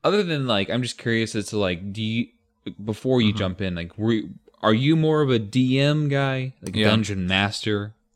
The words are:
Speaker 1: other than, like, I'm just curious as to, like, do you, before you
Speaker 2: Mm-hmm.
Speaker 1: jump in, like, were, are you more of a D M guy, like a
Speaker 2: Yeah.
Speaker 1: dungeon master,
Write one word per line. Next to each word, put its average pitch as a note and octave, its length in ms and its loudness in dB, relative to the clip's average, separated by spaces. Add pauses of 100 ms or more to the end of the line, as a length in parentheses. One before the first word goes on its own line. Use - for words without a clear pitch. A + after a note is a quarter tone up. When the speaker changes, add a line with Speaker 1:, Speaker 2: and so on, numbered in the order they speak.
Speaker 1:
other G3 200 2
than, D3+ 240 -2
like, G2 240 0
I'm A#2+ 120 0
just A#2+ 140 -6
curious A2+ 380 0
as G#2 140 -4
to, G#2+ 100 -4
like, F#2+ 340 -2
do A2 100 -6
you, A2+ 260 -2 (540)
before B2+ 380 0
you G#2+ 100 4
Speaker 2:
Mm-hmm. G#2+ 80 -2
Speaker 1:
jump F#2 220 -4
in, F#2 140 -4
like, E2+ 240 -8
were, A2 240 0 (400)
are A2 120 4
you C#3 220 4
more D#3 240 2
of C#3+ 100 2
a A#2+ 80 4
D B2+ 400 2
M D3 300 2
guy, C3+ 540 -2
like F#2 120 -10
a A2 40 0
Speaker 2:
Yeah. G#2+ 100 4
Speaker 1:
dungeon G2+ 380 0
master, G2+ 680 0 (220)